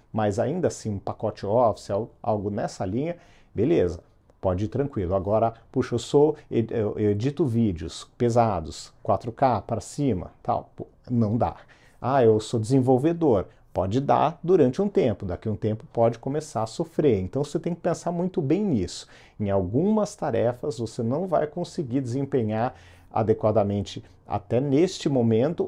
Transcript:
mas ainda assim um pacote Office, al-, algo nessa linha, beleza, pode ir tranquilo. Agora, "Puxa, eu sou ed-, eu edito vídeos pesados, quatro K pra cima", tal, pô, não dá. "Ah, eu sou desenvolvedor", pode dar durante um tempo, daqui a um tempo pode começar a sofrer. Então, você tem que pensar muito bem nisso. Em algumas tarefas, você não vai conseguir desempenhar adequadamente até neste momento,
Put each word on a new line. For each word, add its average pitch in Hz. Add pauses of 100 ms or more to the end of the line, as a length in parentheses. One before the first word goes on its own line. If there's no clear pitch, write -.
(140)
mas 107
ainda 135
assim -
um 104
pacote -
Office, 110
al-, 107 (140)
algo 104
nessa 104
linha, 135 (360)
beleza, 101 (400)
pode 92
ir 107
tranquilo. 113
Agora, 107 (160)
"Puxa, 123
eu 117
sou 151 (120)
ed-, 113
eu 104
edito 107
vídeos 104
pesados, 113 (100)
quatro 110
K 120
pra 110
cima", 120 (100)
tal, -
pô, - (220)
não 117
dá. 95 (440)
"Ah, 131
eu 110
sou 113
desenvolvedor", 131 (280)
pode 98
dar 139
durante 160
um 202
tempo, 123
daqui 90
a 110
um 101
tempo 110
pode 117
começar 139
a 113
sofrer. 139
Então, 113
você -
tem 170
que 170
pensar 170
muito 180
bem 160
nisso. 110 (320)
Em 104
algumas 131
tarefas, 120
você 117
não 131
vai 156
conseguir 147
desempenhar 123 (340)
adequadamente 104 (240)
até -
neste 147
momento, 127